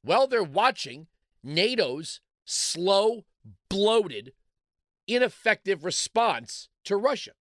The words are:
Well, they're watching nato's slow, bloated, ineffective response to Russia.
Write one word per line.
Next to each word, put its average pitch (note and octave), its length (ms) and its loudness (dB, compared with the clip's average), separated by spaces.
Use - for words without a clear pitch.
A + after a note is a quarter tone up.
Well, A#3+ 240 4
they're A#3 160 0
watching D#3+ 640 -2
nato's D#3+ 760 -2
slow, G3 800 0
bloated, G3 640 0
ineffective G3+ 760 0
response D#3+ 840 -2
to G3+ 120 -2
Russia. B3 440 -2